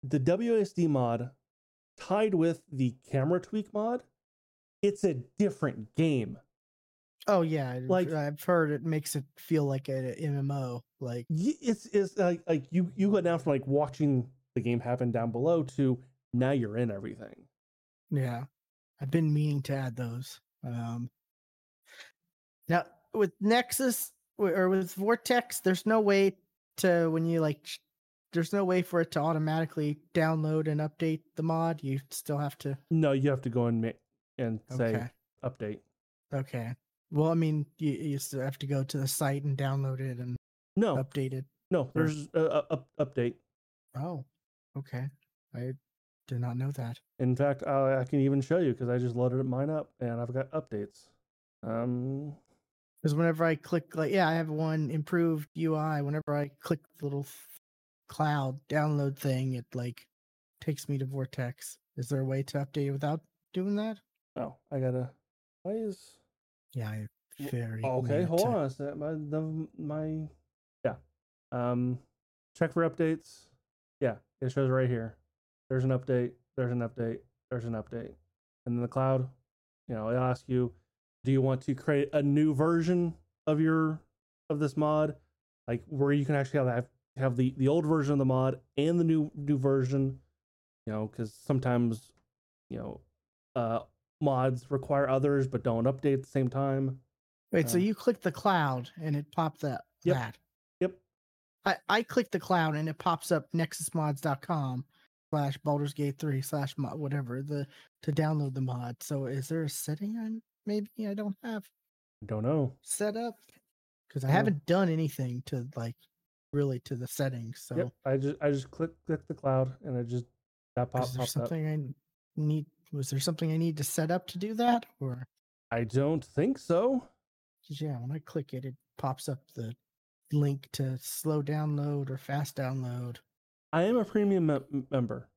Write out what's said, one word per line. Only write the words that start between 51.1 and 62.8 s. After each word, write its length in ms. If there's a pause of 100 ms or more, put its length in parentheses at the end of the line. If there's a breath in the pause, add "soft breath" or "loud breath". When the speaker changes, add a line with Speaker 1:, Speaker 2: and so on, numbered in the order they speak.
Speaker 1:
Um, 720 (680)
Speaker 2:
'Cause 120
whenever 300
I 100
click, 400
like, 160
yeah, 160
I 60
have 160
one 420
improved 640
U 220
I. 260
Whenever 340
I 140 (100)
click 220 (160)
the 80
little 160
f-, 380 (500)
cloud 580
download 500
thing, 360
it, 200
like, 320 (560)
takes 280
me 80
to 80
Vortex. 720 (200)
Is 120
there 120
a 40
way 180
to 220
update 220